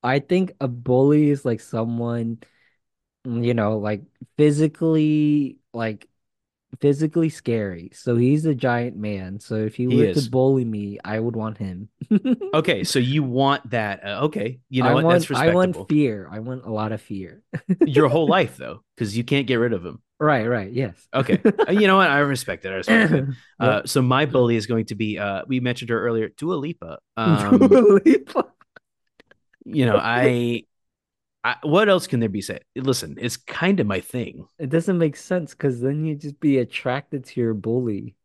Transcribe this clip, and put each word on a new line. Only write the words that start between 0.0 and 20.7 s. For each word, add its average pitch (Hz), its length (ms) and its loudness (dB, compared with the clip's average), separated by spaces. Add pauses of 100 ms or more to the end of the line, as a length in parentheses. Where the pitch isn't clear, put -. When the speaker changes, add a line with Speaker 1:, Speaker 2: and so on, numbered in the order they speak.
Speaker 1:
I - 160 2
think 180 420 -2
a 139 80 -4
bully 135 640 2
is, 139 120 -2
like, 117 160 -2
someone, 117 800 -4 (840)
you 120 280 -2
know, 110 260 0
like, 107 240 -4 (340)
physically, 151 1200 2 (160)
like, 113 340 -6 (720)
physically 151 500 2
scary. 101 640 -6
So 120 220 -2
he's 139 300 2
a 156 100 0
giant 120 400 -2
man. 98 460 -8
So - 140 -8
if 110 200 -4
he 123 120 -4
Speaker 2:
He 120 100 2
Speaker 1:
were - 80 6
Speaker 2:
is. 113 200 0
Speaker 1:
to 113 60 -8
bully 131 320 2
me, 104 400 -6
I 107 160 -6
would 113 160 -4
want 107 220 -8
him. 95 320 -10 (200)
<laughs> 254 440 0
Speaker 2:
Okay, 156 320 0
so - 140 0
you 135 240 0
want 135 480 0
that. 104 340 -4
Uh, 101 200 -6
okay, 123 340 -4 (100)
you 127 140 -2
know - 60 2
Speaker 1:
I 123 40 6
Speaker 2:
what? 135 100 2
Speaker 1:
want, 175 240 6
Speaker 2:
That's - 120 -6
Speaker 1:
I 160 140 4
want 185 220 2
Speaker 2:
respectable. 98 120 -12
Speaker 1:
fear. 113 440 0
I 107 80 -12
want 127 260 -12
a 113 60 -10
lot 110 220 -4
of 104 80 -8
fear. 95 400 -14 (220)
<laughs> 196 220 2
Speaker 2:
Your 147 220 6
whole 156 200 2
life, 175 280 2
though, - 280 -12 (120)
'cause 107 220 -4
you 120 80 -2
can't 139 220 0
get 131 80 0
rid 117 180 0
of 87 120 -6
him. - 160 -14 (180)
Speaker 1:
Right, 139 280 2
right, 110 240 -4